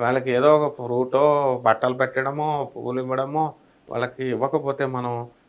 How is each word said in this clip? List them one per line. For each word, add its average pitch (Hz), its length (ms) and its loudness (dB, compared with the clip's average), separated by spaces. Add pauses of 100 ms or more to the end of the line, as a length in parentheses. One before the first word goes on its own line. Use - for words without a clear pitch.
వాళ్ళకి 127 280 0
ఏదో 147 280 6
ఒక 143 260 -2
ఫ్రూటో, 131 800 2
బట్టలు 123 300 2
పెట్టడమో, 139 840 -2
పువ్వులు 123 240 -6
ఇవ్వడమో, 139 540 -2 (360)
వాళ్ళకి 123 340 -4
ఇవ్వకపోతే 139 600 -2
మనం, 120 420 -4 (200)